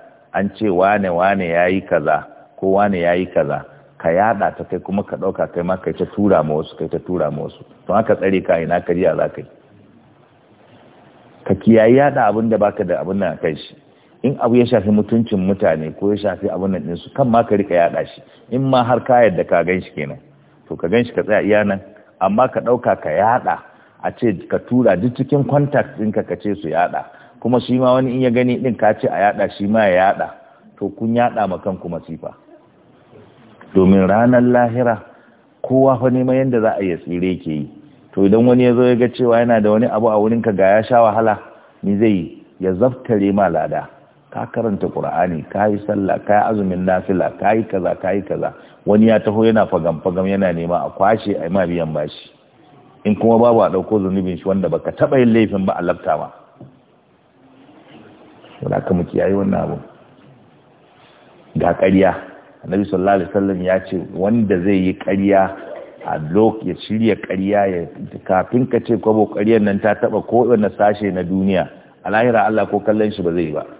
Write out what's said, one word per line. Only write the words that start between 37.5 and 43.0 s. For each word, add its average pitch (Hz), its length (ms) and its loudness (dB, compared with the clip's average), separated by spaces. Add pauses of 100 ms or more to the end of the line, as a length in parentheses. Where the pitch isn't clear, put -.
yi. 73 160 -6 (460)
To 95 100 0
idan 110 220 6
wani 123 180 6
ya 123 100 4
zo 123 120 4
ya 123 100 4
ga 120 140 2
cewa 120 320 2
yana 120 180 2
da 104 120 2
wani 113 180 2
abu 107 180 0
a 107 80 2
wurinka 110 400 0
ga 98 220 4
ya 110 60 4
sha 120 180 4
wahala, 107 380 2 (420)
ni 101 160 0
zai 110 140 4
yi? 82 320 -4 (160)
Ya 92 140 -2
zaftare 104 600 0